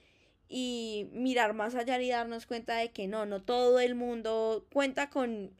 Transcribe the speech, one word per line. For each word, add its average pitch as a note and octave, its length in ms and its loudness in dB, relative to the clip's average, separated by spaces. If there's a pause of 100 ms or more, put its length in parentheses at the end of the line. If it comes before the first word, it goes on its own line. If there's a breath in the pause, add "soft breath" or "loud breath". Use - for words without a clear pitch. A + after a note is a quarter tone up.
(540 soft breath)
y A#3 580 -4
mirar A#3+ 420 2
más A3 200 -2
allá B3 240 0
y B3 120 0
darnos A#3 340 -4
cuenta A#3 320 -4
de A#3 140 -2
que G3 180 -6
no, G#3+ 160 -2
no G3+ 160 -4
todo B3 400 4
el B3 140 2
mundo A3 760 -2
cuenta C#4 380 0
con A#3 520 -2